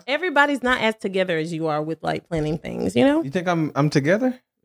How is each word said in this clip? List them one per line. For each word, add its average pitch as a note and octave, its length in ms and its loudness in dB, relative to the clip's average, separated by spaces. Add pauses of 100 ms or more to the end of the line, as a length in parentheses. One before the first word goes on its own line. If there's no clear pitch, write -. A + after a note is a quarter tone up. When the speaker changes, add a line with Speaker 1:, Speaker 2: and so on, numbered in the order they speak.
Speaker 1:
Everybody's D4 560 0
not B3 180 0
as A3 140 0
together F#3 420 -2
as D#3+ 160 -4
you D#3+ 140 -4
are D3+ 140 0
with, D#3+ 200 -6
like, D#3+ 260 -4
planning D#3 300 -2
things, - 380 -4
you A#3+ 80 6
know? D4 200 4
Speaker 2:
You C3+ 60 -6
think F3+ 180 -4
I'm, E3 280 0
I'm C#3+ 140 2
together? G3+ 500 2 (260)